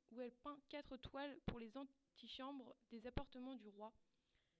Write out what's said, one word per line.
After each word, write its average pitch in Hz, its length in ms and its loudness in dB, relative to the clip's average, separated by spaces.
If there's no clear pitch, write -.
où 233 100 -2
elle 240 220 0
peint 285 160 -2
quatre 294 300 0
toiles 277 480 0
pour 240 120 6
les 226 180 -2
antichambres 262 1000 -4
des 233 160 -2
appartements 254 500 2
du 208 120 -8
roi, 208 240 -4